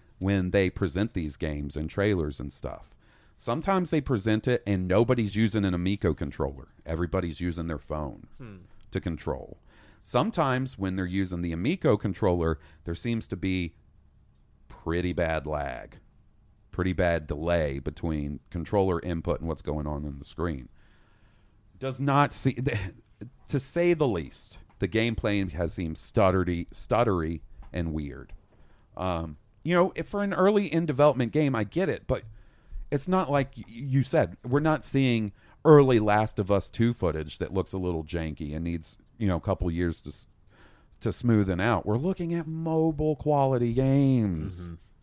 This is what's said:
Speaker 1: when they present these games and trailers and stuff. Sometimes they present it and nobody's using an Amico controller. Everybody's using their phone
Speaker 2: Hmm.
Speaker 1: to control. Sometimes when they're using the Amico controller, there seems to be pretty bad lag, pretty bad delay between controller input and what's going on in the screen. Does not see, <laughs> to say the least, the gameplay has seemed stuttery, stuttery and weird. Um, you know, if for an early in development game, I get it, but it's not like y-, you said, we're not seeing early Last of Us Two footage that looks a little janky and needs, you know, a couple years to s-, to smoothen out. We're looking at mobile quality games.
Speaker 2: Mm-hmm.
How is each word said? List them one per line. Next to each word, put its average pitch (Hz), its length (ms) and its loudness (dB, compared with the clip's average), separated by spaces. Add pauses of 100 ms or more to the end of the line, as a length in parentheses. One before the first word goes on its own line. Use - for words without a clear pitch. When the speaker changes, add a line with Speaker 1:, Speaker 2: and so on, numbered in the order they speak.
(180)
Speaker 1:
when 95 320 2
they 95 200 4
present 95 440 -2
these 78 220 -4
games 73 400 -4
and 78 140 -4
trailers 92 500 0
and 67 120 -8
stuff. - 380 -12 (460)
Sometimes 165 540 -2
they 156 100 2
present 110 460 0
it 123 200 2
and 95 200 0
nobody's 107 500 4
using 107 280 4
an 92 100 2
Amico 90 400 2
controller. 69 540 -6 (180)
Everybody's 85 540 -4
using 85 260 -4
their 80 140 -6
phone 76 460 -8 (120)
Speaker 2:
Hmm. 110 180 -16 (360)
Speaker 1:
to - 80 -2
control. 78 580 -6 (440)
Sometimes 131 760 0
when 95 180 -2
they're 95 80 0
using 90 380 -2
the 85 100 -2
Amico 117 440 0
controller, 87 600 0 (260)
there 85 100 -6
seems 117 340 -6
to 101 80 -8
be 92 380 -4 (920)
pretty 87 440 -2
bad 80 340 -2
lag, 69 520 -6 (720)
pretty 90 220 -2
bad 85 340 0
delay 78 540 0
between 73 580 -4 (120)
controller 90 500 0
input 85 400 -2
and 80 80 -6
what's 78 140 -6
going 76 240 -6
on 73 180 -6
in 71 140 -8
the 69 60 -16
screen. 76 440 -6 (1120)
Does 135 220 -6
not 143 320 2
see, - 240 -2 (460)
<laughs> - 460 -20
to 139 120 -2
say 175 340 2
the 151 120 2
least, 87 520 -6 (200)
the 95 100 0
gameplay 107 640 0
has 85 200 -2
seemed 80 240 -4
stuttery, 92 720 2
stuttery 90 720 0 (320)
and 82 200 -4
weird. 71 400 -8 (640)
Um, 82 420 -4 (260)
you 165 100 0
know, 180 220 4
if 160 120 -6
for 202 140 -4
an 202 120 -2
early 202 380 4
in 165 140 2
development 131 460 4
game, 147 220 2
I 110 100 0
get 165 240 -2
it, 110 180 -6
but 113 160 -2 (680)
it's 143 180 -2
not 185 220 0
like 143 260 0
y-, 110 100 -14
you 131 360 0
said, 113 420 0
we're 131 160 2
not 156 240 2
seeing 120 480 2 (320)
early 143 340 10
Last 107 400 2
of 98 140 0
Us 98 160 2
Two 117 240 2
footage 78 460 -2
that 85 160 -6
looks 95 180 -2
a 95 60 -6
little 87 260 -2
janky 78 500 -6
and 80 100 -4
needs, 85 340 -6 (200)
you 110 80 -2
know, 92 100 2
a 80 40 -2
couple 90 300 -2
years 85 320 -2
to - 80 -12
s-, - 160 -18 (760)
to - 80 -4
smoothen 101 520 2
out. 104 260 0
We're 104 100 0
looking 170 380 -2
at 170 120 -4
mobile 160 720 -2
quality 135 560 2
games. 120 920 2
Speaker 2:
Mm-hmm. 85 80 -12 (280)